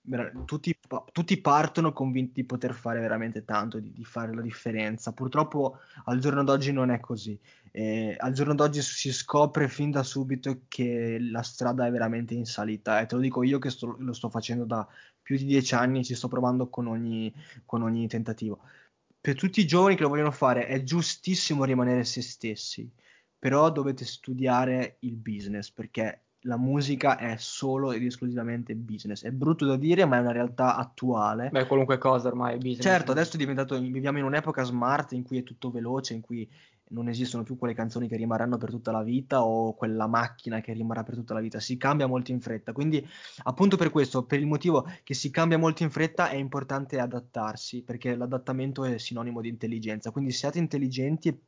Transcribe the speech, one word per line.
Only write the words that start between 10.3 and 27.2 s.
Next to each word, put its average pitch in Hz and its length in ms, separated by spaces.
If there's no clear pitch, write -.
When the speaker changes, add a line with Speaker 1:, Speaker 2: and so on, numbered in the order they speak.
Speaker 1:
che 117 540
la 117 220
strada 123 440
è 120 60
veramente 117 420
in 120 120
salita, 107 540
e 113 60
te 120 80
lo 123 60
dico 127 240
io 135 160
che 131 100
sto, 120 280
lo 127 140
sto 117 160
facendo 120 360
da 110 200
più 139 140
di 135 80
dieci 135 320
anni, 127 280
ci 123 120
sto 127 100
provando 123 420
con 120 200
ogni, 113 440
con 117 180
ogni 113 260
tentativo. 110 500
Per 139 140
tutti 185 260
i 180 60
giovani 185 300
che 165 80
lo 147 40
vogliono 147 220
fare 127 380
è 135 160
giustissimo 160 800
rimanere 123 400
se 120 180
stessi, - 680
però 147 320
dovete 139 360
studiare 127 960
il 120 160
business, 104 540
perché - 520
la 123 140
musica 135 640
è 117 180